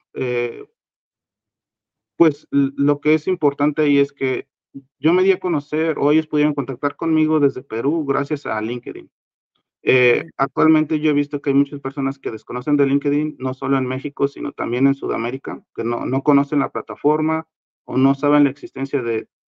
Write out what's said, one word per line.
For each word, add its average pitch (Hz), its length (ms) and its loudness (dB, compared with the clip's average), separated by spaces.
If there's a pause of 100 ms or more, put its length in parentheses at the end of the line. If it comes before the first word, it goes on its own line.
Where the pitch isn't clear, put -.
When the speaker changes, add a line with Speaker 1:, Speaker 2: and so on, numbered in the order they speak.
(140)
Speaker 1:
eh, 120 500 -4 (1500)
pues, 160 340 2
l-, 139 260 0
lo 143 240 0
que 151 140 2
es 156 140 -2
importante 147 540 0
ahí 143 160 4
es 139 140 2
que 131 360 -4 (500)
yo 156 140 2
me 185 100 2
di 190 100 2
a 180 80 -2
conocer, 160 580 -2
o 143 140 2
ellos 156 140 2
pudieron 147 280 0
contactar 139 420 -4
conmigo 156 440 2
desde 131 220 2
Perú 139 440 -2
gracias 139 400 -2
a 110 140 -4
LinkedIn. - 500 -8 (720)
Eh, 123 440 4
Speaker 2:
Ok. 160 120 -20
Speaker 1:
actualmente 156 640 2
yo 151 100 2
he 147 40 2
visto 143 280 -2
que 147 80 -2
hay 135 40 2
muchas 139 260 0
personas 135 380 -6
que 127 120 -6
desconocen 123 460 -4
de 143 100 4
LinkedIn, 143 520 0
no 131 160 -6
solo 135 240 -2
en 131 80 -2
México, 139 420 -4
sino 117 240 -8
también 120 340 0
en 139 80 4
Sudamérica, 123 680 -6 (140)
que 117 80 -6
no, 117 220 -4
no 123 160 -2
conocen 143 380 2
la 135 100 -4
plataforma 156 760 -2 (380)
o 120 140 -4
no 135 160 4
saben 147 300 4
la 139 60 2
existencia 135 520 -6
de, 113 260 -4 (200)